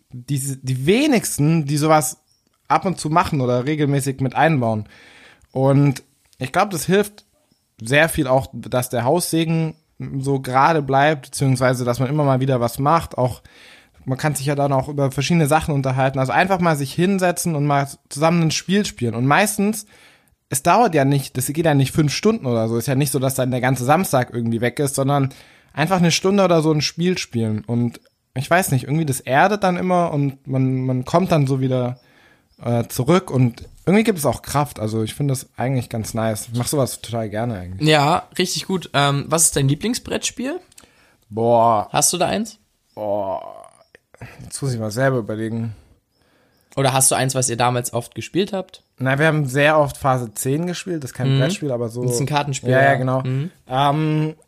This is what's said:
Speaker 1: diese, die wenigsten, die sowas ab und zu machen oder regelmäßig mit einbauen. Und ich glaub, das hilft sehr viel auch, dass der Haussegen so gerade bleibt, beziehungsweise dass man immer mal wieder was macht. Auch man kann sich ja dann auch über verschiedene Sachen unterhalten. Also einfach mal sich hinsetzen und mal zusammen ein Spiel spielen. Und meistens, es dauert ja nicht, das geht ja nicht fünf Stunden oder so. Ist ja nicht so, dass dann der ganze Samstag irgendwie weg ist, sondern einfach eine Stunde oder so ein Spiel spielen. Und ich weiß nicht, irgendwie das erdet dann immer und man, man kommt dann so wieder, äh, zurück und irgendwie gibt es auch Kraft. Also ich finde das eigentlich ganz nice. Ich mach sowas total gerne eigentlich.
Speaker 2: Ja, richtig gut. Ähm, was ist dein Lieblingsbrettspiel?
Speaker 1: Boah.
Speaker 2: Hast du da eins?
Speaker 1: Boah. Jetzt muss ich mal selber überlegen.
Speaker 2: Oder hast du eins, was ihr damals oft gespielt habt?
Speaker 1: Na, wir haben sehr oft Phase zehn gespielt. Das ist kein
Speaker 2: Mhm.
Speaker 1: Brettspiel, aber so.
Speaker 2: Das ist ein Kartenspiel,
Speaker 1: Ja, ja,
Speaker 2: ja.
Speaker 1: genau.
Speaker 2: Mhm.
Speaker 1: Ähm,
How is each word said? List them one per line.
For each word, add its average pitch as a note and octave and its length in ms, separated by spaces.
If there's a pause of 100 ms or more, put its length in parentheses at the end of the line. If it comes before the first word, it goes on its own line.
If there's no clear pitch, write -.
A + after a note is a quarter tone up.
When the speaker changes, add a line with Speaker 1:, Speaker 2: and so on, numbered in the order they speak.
(120)
Speaker 1:
diese, C3+ 460
die C3 280
wenigsten, E3+ 800
die D3 120
sowas D#3 400 (500)
ab D#3+ 180
und F#3 140
zu D#3 100
machen E3 320
oder B2 240
regelmäßig C#3 540
mit C3 160
einbauen. A#2+ 520 (640)
Und C#3 520 (340)
ich B2+ 140
glaub, G3+ 180
das E3+ 160
hilft G3+ 380 (580)
sehr C#3+ 280
viel D3 180
auch, C3 260
dass A#2+ 360
der A#2 160
Haussegen D#3+ 680 (440)
so C3+ 220
gerade C3+ 420
bleibt, C#3 480
beziehungsweise C3 540
dass A#2+ 140
man B2+ 100
immer D3+ 160
mal C3 160
wieder C3+ 180
was A#2+ 180
macht. D3+ 400
Auch B2 240 (640)
man B2+ 140
kann D3+ 160
sich C3 100
ja D3 100
dann C#3 180
auch C3 140
über C#3 240
verschiedene D3+ 360
Sachen D#3 260
unterhalten. C3+ 460
Also C3 120
einfach F3+ 280
mal E3+ 160
sich C#3 180
hinsetzen F3+ 640
und C#3+ 100
mal C#3 220 (220)
zusammen E3 340
ein D#3 80
Spiel G3 340
spielen. A#2 300
Und A#2+ 100
meistens, G3+ 640 (600)
es C3+ 120
dauert F#3+ 320
ja C#3 120
nicht, C#3 320
das B2+ 100
geht D#3 180
ja D#3 80
nicht C#3 180
fünf D3+ 220
Stunden G#3+ 320
oder A2+ 220
so. A#2 100
Ist A2+ 100
ja C#3 80
nicht C3+ 160
so, D3 80
dass C3 160
dann B2+ 160
der B2 100
ganze B2 240
Samstag C#3+ 460
irgendwie A#2 300
weg A#2+ 180
ist, C#3 160
sondern C3+ 340 (440)
einfach E3 240
eine E3+ 140
Stunde G3 320
oder F3 180
so D#3 100
ein D3+ 100
Spiel E3+ 360
spielen. A2 480
Und A#2+ 340 (360)
ich C3 140
weiß F#3 220
nicht, B2 120
irgendwie D#3+ 220
das C3 160
erdet F#3+ 420
dann F3+ 140
immer F3+ 360
und C#3+ 340
man, C3 380
man B2+ 200
kommt F3+ 260
dann D3 160
so C3+ 140
wieder, B2+ 380 (640)
äh, A#2+ 280
zurück E3+ 420
und B2+ 320 (220)
irgendwie G3+ 180
gibt G#3+ 160
es C#3+ 60
auch A#2+ 160
Kraft. C#3+ 400
Also A2 220
ich G#2+ 100
finde C#3 200
das C3 220
eigentlich B2 320
ganz A2 260
nice. A2 380
Ich A#2 60
mach B2 100
sowas C3+ 320
total A2+ 300
gerne A2 280
eigentlich. F#2 300
Speaker 2:
Ja, D#3 360 (140)
richtig F3+ 280
gut. F#3 280
Ähm, C#3+ 360
was D#3+ 140
ist - 120
dein C#3 140
Lieblingsbrettspiel? A3+ 880 (720)
Speaker 1:
Boah. A2+ 640
Speaker 2:
Hast - 220
du F3+ 40
da F3 100
eins? A3+ 300 (380)
Speaker 1:
Boah. G2+ 460 (1000)
Jetzt - 180
muss C3+ 120
ich A#2 60
mal A2 120
selber C3 260
überlegen. A2 580 (1000)
Speaker 2:
Oder C3+ 180
hast C3 180
du - 40
eins, C3 200
was B2+ 140
ihr A#2 80
damals B2 360
oft A#2+ 220
gespielt F#3 380
habt? - 300 (140)
Speaker 1:
Na, C3 200
wir D#3 100
haben D3+ 200
sehr D3 320
oft C#3 180
Phase B2+ 360
zehn D3+ 340
gespielt. E3+ 360
Das B2 80
ist - 60
kein C3+ 180
Speaker 2:
Mhm. C3+ 40
Speaker 1:
Brettspiel, D3+ 320
aber A#2+ 180
so. A#2+ 140
Speaker 2:
Das B2 100
ist A#2+ 60
ein C3+ 60
Kartenspiel, C#3+ 440
Speaker 1:
Ja, C3 120
ja, C#3 100
Speaker 2:
ja. C#3 40
Speaker 1:
genau. C3 260
Speaker 2:
Mhm. C3+ 300 (160)
Speaker 1:
Ähm, D#3 680 (120)